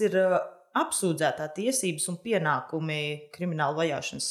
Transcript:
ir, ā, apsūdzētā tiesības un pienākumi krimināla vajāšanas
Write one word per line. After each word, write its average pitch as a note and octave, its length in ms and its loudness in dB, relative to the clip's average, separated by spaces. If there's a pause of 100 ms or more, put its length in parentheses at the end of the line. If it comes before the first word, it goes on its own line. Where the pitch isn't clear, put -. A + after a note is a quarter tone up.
ir, F3+ 80 0
ā, F#3 220 4 (420)
apsūdzētā D#3+ 800 0
tiesības G3 560 0
un E3+ 100 -6
pienākumi D#3 760 0 (340)
krimināla D#3 460 0
vajāšanas C#3 500 -2